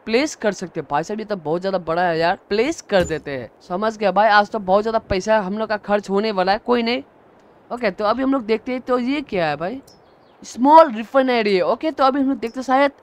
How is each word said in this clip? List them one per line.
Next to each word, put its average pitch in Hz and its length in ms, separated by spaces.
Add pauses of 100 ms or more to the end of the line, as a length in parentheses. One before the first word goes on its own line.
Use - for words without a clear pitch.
प्लेस 254 300
कर 214 160
सकते 175 280
हैं। - 120
भाई 147 120
साहब 214 160
ये 214 60
तो 208 120
बहुत 160 240
ज़्यादा 190 160
बड़ा 170 240
है 170 180
यार, 170 180 (120)
प्लेस 233 320
कर 190 220
देते 147 280
हैं। 127 180 (180)
समझ 214 300
गया 208 140
भाई, 208 180
आज 208 200
तो 220 100
बहुत 196 220
ज़्यादा 220 180
पैसा 214 400
हम 196 180
लोग 220 120
का 214 80
खर्च 202 320
होने 208 220
वाला 185 200
है, 208 60
कोई 240 260
नहीं। 247 200 (680)
ओके, 233 220
तो 208 140
अभी 233 180
हम 269 100
लोग 269 100
देखते 220 280
हैं, 254 100
तो 247 180
ये 269 220
क्या 180 260
है 147 80
भाई? 190 260 (640)
स्मॉल 285 500
रिफाइनरी 233 600
है। 180 80
ओके, 240 280
तो 277 120
अभी 269 180
हम 269 80
लोग 269 80
देखते 226 220
हैं, 240 60
शायद 277 260 (120)